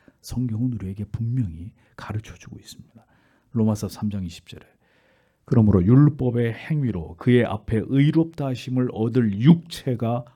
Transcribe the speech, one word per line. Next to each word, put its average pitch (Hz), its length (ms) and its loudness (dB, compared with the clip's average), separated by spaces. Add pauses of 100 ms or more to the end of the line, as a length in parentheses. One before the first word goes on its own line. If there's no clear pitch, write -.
(200)
성경은 120 540 -4
우리에게 95 300 -8
분명히 110 680 -6 (240)
가르쳐주고 - 640 -12
있습니다. - 480 -20 (460)
로마서 110 360 0
삼 107 220 -6
장 98 140 -6
이십 - 240 -14
절에 - 160 -20 (800)
"그러므로 104 400 4
율법의 123 680 4
행위로 101 640 -6
그의 123 280 4
앞에 104 420 -4
의롭다 151 600 0
하심을 127 460 -4
얻을 113 480 0
육체가 123 840 2 (120)